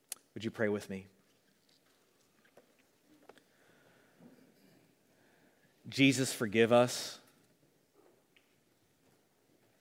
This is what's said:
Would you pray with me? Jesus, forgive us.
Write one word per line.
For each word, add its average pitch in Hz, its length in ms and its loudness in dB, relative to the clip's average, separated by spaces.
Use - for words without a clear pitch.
Would 104 80 -14
you 113 80 -6
pray 107 180 -2
with 101 220 -6
me? 95 160 -10
Jesus, 131 440 2
forgive 113 400 2
us. - 480 2